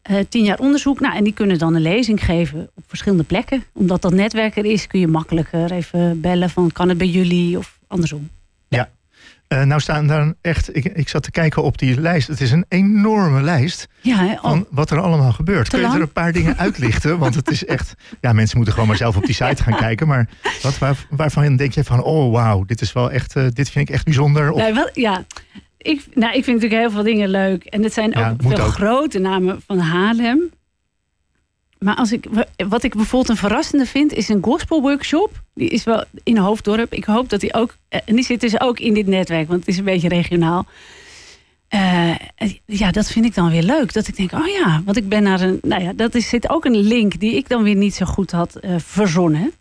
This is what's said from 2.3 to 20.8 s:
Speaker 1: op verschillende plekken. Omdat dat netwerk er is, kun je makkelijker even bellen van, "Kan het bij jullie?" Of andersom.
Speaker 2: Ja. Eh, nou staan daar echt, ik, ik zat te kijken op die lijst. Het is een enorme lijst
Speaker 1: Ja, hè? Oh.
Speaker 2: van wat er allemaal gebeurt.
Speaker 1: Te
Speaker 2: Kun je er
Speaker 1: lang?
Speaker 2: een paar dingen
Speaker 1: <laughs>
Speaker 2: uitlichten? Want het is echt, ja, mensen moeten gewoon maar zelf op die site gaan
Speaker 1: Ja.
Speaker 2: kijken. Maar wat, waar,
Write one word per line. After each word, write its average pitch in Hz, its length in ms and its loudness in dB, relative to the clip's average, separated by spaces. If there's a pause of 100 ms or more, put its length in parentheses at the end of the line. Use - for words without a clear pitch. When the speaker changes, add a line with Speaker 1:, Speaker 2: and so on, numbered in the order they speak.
Speaker 1:
op - 120 -20
verschillende 185 360 0
plekken. 226 400 -2 (100)
Omdat 180 280 0
dat 180 120 0
netwerk 214 440 0
er 208 80 -2
is, 214 220 0
kun 196 120 -2
je 180 80 2
makkelijker 160 640 -2
even 175 500 -2
bellen 180 280 0
van, 175 220 0
"Kan 180 180 0
het 180 80 0
bij 180 100 0
jullie?" 175 500 2
Of 185 160 -10 (140)
andersom. 151 420 -4 (380)
Speaker 2:
Ja. 123 220 -2 (580)
Eh, 135 160 0
nou 143 180 4
staan 151 260 0
daar 151 340 2
echt, - 340 -2
ik, 131 100 0
ik 160 240 -4
zat 151 140 -2
te - 80 -12
kijken 160 320 0
op 139 140 0
die 127 240 0
lijst. 165 260 0
Het 135 140 -6
is 127 100 2
een 165 180 4
enorme 202 720 2
lijst 160 460 0 (140)
Speaker 1:
Ja, 247 140 2 (100)
hè? 196 80 0
Oh. - 80 -8
Speaker 2:
van 156 280 0
wat 147 220 -2
er 151 80 0
allemaal 160 320 2
gebeurt. 156 340 0
Speaker 1:
Te - 40 -6
Speaker 2:
Kun 254 100 0
je 240 60 0
er 233 60 2
Speaker 1:
lang? 285 100 2
Speaker 2:
een - 100 -4
paar 170 220 -2
dingen 160 280 0
Speaker 1:
<laughs> 180 60 0
Speaker 2:
uitlichten? 151 500 0
Want 127 180 0
het 156 160 -2
is - 140 -2
echt, - 280 -6 (280)
ja, 123 120 2
mensen 110 220 2
moeten 113 180 2
gewoon 110 160 2
maar 107 80 2
zelf 113 200 0
op 101 80 0
die 139 100 -2
site 131 280 0
gaan 226 100 2
Speaker 1:
Ja. 208 60 0
Speaker 2:
kijken. 113 280 0
Maar 131 220 2 (320)
wat, 139 160 -2
waar, 135 320 -2